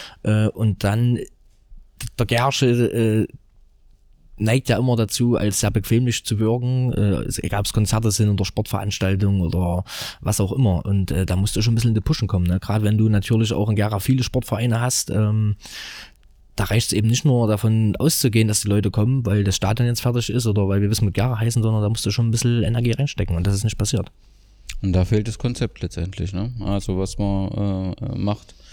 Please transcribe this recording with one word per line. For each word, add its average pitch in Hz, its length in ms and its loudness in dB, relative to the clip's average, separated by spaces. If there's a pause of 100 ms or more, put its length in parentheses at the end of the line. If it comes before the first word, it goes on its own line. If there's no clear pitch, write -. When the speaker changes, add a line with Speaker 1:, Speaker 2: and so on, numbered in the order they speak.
(240)
Speaker 1:
Äh, 107 240 2
und 107 340 0
dann 117 380 0 (960)
der 120 80 0
Gersche, 131 400 0
äh, 113 600 2 (1080)
neigt 113 320 0
ja 110 100 2
immer 123 180 2
dazu, 113 400 0
als 101 240 -2
sehr 104 100 0
bequemlich 113 540 0
zu 107 160 -2
wirken, 123 520 0
äh, 98 300 0
es, - 160 -6
egal 101 220 -2
ob's - 120 -4
Konzerte 110 380 2
sind 104 200 2
oder 98 140 2
Sportveranstaltungen 98 960 0
oder 87 440 0 (360)
was - 200 -2
auch 98 100 0
immer. 113 340 2
Und, 98 280 0
äh, 92 120 0
da 90 120 0
musst 98 180 0
du 113 80 0
schon 117 100 2
ein 110 40 2
bisschen 113 140 2
in 110 40 2
die 110 60 2
Pushen - 260 -2
kommen, 92 180 0
ne? 87 140 2
Gerade 104 260 -2
wenn 107 140 2
du 110 100 4
natürlich 110 440 2
auch 104 160 0
in 107 80 2
Gera 104 240 0
viele 131 240 2
Sportvereine 120 560 -2
hast, 123 300 -2
ähm, 107 440 0 (1040)
da - 80 -2
reicht's - 280 0
eben 107 140 2
nicht 117 180 2
nur 123 220 4
davon 110 480 2
auszugehen, 113 540 2
dass 107 140 0
die 104 60 -4
Leute 104 220 2
kommen, 123 340 0
weil 101 200 2
das 95 100 2
Stadion 110 320 0
jetzt 120 140 -2
fertig 120 300 -2
ist 117 180 0
oder 101 180 2
weil 98 160 2
wir 101 80 2
Wismut 107 240 0
Gera 113 240 0
heißen, 113 240 0
sondern 110 200 2
da 104 60 0
musst 110 160 -2
du - 60 0
schon 117 160 0
ein 113 60 2
bisschen 120 320 0
Energie 117 260 0
reinstecken 113 460 -2
und 87 100 0
das 98 80 0
ist 98 80 -2
nicht 110 160 -2
passiert. - 320 -2 (720)
Speaker 2:
Und 95 120 0
da 92 100 4
fehlt 107 240 0
das 113 100 -8
Konzept 120 420 -4
letztendlich, 92 520 -6
ne? 95 260 -6
Also 98 400 -2
was 95 200 -4
man, 98 760 -2
äh, 95 260 -8
macht. 101 380 -4 (160)